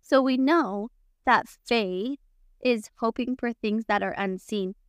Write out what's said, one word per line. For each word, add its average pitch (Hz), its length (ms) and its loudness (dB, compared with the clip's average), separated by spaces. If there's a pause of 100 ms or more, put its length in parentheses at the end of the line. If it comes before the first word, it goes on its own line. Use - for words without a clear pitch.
So 269 220 4
we 254 160 2
know 254 500 0 (380)
that 240 200 4
faith 220 720 -4 (420)
is 233 360 0
hoping 240 400 -2
for 240 160 -4
things 220 360 -2
that 208 140 2
are 196 140 -4
unseen. 190 580 -4 (140)